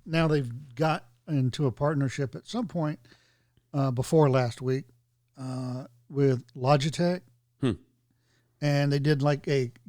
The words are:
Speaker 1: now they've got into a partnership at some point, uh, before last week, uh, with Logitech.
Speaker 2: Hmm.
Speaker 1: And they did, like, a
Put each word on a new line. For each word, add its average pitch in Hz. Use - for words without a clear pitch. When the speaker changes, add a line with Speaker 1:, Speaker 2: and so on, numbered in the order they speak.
Speaker 1:
now 160
they've 143
got 156
into 139
a 117
partnership 139
at -
some 226
point, 156
uh, 135
before 139
last 127
week, 131
uh, 127
with 135
Logitech. 147
Speaker 2:
Hmm. 127
Speaker 1:
And 143
they 143
did, 143
like, 147
a 131